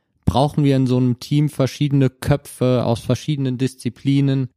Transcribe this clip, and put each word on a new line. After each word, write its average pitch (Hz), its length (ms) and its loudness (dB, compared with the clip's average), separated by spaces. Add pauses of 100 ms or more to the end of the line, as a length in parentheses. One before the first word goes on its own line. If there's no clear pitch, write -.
(260)
brauchen 147 380 2
wir 139 140 4
in 131 100 2
so 127 100 2
einem 127 220 0
Team 147 300 0
verschiedene 135 600 0
Köpfe 127 760 -2
aus 113 160 -2
verschiedenen 131 560 -4
Disziplinen, 135 1000 -2